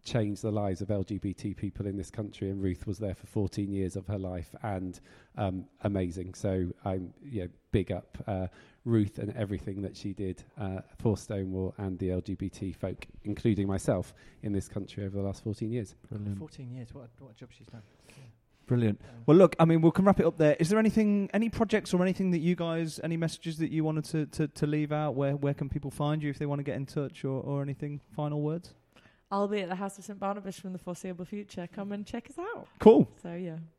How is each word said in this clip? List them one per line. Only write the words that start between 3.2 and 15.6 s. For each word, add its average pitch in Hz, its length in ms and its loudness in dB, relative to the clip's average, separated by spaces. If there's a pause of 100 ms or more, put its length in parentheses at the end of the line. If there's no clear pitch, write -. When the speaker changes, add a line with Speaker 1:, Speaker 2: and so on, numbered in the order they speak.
Speaker 1:
fourteen 101 460 -2
years 95 220 -2
of 92 120 -6
her 101 100 -2
life, 90 460 -6
and, 95 360 -4 (380)
um, 92 280 -2 (160)
amazing. 92 540 -2
So 92 360 0 (140)
I'm, 95 360 -4
you 120 200 -6
know, 87 80 -6 (220)
big 98 200 2
up, - 260 -8 (100)
uh, 92 200 -2 (380)
Ruth 110 340 4
and 104 160 -6
everything 101 460 -4
that - 160 -6
she 98 160 -6
did, 92 300 -6 (180)
uh, 95 200 -4 (180)
for 107 180 2
Stonewall 95 600 -4
and 95 220 -4
the 92 120 0
L 90 100 0
G 95 140 -6
B 101 140 -6
T 95 220 -8
folk, - 340 -8 (180)
including 101 440 2
myself, 98 460 0 (300)
in 104 100 -2
this 95 160 -2
country 101 340 -8
over 98 140 -4
the 98 60 -2
last 98 200 -6
fourteen 110 280 -4